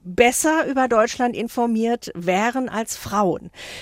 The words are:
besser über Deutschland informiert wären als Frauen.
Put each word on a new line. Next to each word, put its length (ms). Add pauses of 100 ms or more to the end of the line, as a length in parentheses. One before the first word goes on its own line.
besser 600
über 200
Deutschland 480
informiert 800
wären 560
als 260
Frauen. 540 (320)